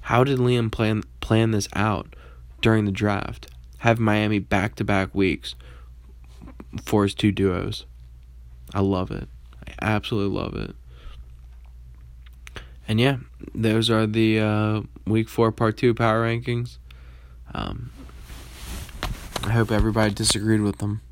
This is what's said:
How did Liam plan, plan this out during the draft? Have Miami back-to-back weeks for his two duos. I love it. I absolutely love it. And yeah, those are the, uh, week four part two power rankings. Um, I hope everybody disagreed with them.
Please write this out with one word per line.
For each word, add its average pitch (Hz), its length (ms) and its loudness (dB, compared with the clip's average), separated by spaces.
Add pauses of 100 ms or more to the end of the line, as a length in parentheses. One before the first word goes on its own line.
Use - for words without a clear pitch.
How 120 200 4
did 135 160 4
Liam 123 320 2
plan, 110 320 0 (180)
plan 113 300 4
this 104 220 0
out 101 420 -2 (460)
during 110 240 6
the 101 80 0
draft? 104 540 -2 (320)
Have 117 200 4
Miami 107 400 4
back-to-back 98 760 0
weeks 95 400 0 (1300)
for 104 220 4
his 98 100 0
two 104 180 4
duos. 95 540 0 (880)
I 101 60 2
love 98 300 2
it. - 180 -8 (380)
I - 140 -14
absolutely 101 580 0
love - 180 -4
it. - 180 -6 (2000)
And 110 140 2
yeah, 135 160 4 (380)
those 110 340 2
are 110 180 4
the, 110 340 4
uh, 107 420 2 (240)
week 110 240 0
four 113 220 4
part 110 260 0
two 120 160 4
power 113 280 2
rankings. 120 540 -2 (800)
Um, - 360 -8 (1500)
I 104 100 -2
hope 113 180 4
everybody 107 420 4
disagreed 107 480 2
with 101 180 0
them. 104 220 -4 (120)